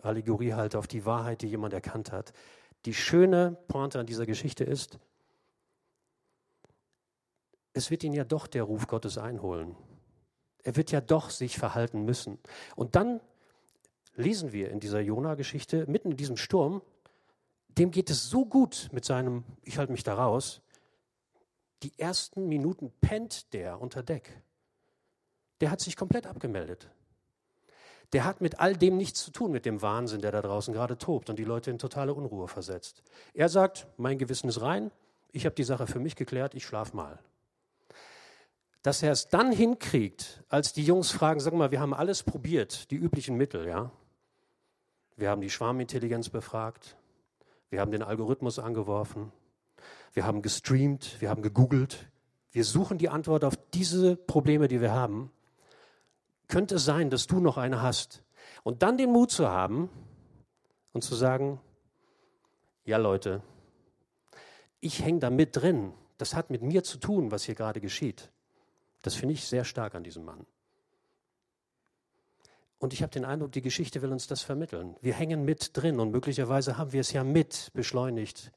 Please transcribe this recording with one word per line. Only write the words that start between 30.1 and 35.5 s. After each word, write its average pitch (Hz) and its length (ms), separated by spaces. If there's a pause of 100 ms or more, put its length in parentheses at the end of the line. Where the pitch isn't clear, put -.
der 104 100
da 104 100
draußen 101 300
gerade 120 280
tobt 147 320
und 110 80
die 110 60
Leute 117 260
in 117 80
totale 139 340
Unruhe 107 340
versetzt. 90 540 (320)
Er 160 160
sagt, 190 380 (100)
"Mein 131 220
Gewissen 127 300
ist 110 120
rein, 196 300 (400)
ich 131 140
habe 156 100